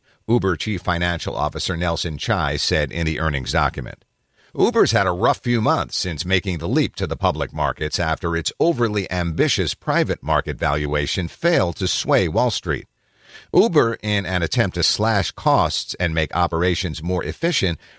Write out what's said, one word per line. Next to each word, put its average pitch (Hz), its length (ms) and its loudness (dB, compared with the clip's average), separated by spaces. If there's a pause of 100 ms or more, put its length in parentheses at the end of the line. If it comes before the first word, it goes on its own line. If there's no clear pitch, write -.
(280)
Uber 98 260 2
Chief 101 260 -4
Financial 87 540 -2
Officer 76 420 -2
Nelson 82 420 -2
Chai 80 360 0
said 76 380 0
in 82 120 -2
the 78 140 -2
earnings 69 320 -2
document. 69 540 -2 (520)
Uber's 202 360 4
had 101 160 2
a 90 40 2
rough 110 260 2
few 120 220 0
months 110 360 0
since 85 280 -4
making 92 340 0
the 82 100 -4
leap 131 260 0
to 98 140 -4
the 76 80 -4
public 76 360 0
markets 76 460 -2
after 82 380 0
its 82 240 -4
overly 120 500 0
ambitious 87 640 0
private 147 480 -2
market 76 340 0
valuation 73 720 0
failed 117 520 0
to 92 100 -2
sway 117 400 0
Wall 98 240 0
Street. - 340 -4 (640)
Uber, 160 500 4
in 101 240 0
an 90 160 0
attempt 98 320 2
to 85 80 0
slash 107 500 0
costs 107 600 0
and 85 200 -2
make 80 220 -2
operations 85 640 0
more 90 220 -2
efficient, 87 540 -2 (200)